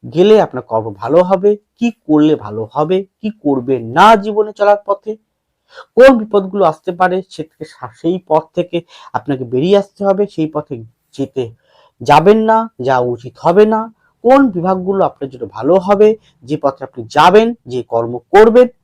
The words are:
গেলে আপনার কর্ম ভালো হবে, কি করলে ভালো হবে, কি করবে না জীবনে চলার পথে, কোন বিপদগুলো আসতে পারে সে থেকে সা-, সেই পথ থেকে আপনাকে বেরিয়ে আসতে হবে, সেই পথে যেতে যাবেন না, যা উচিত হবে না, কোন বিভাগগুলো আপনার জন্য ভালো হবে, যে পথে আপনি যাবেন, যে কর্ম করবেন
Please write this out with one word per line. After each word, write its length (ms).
গেলে 260
আপনার 240
কর্ম 300
ভালো 280
হবে, 340
কি 340
করলে 460
ভালো 360
হবে, 340
কি 100
করবে 480
না 380
জীবনে 360
চলার 240
পথে, 300
কোন 240
বিপদগুলো 460
আসতে 280
পারে 360
সে 140
থেকে 220
সা-, 320
সেই 300
পথ 160
থেকে 260
আপনাকে 320
বেরিয়ে 340
আসতে 260
হবে, 220
সেই 240
পথে 340
যেতে 400
যাবেন 380
না, 320
যা 180
উচিত 400
হবে 280
না, 260
কোন 260
বিভাগগুলো 560
আপনার 260
জন্য 160
ভালো 320
হবে, 380
যে 140
পথে 280
আপনি 220
যাবেন, 480
যে 160
কর্ম 360
করবেন 500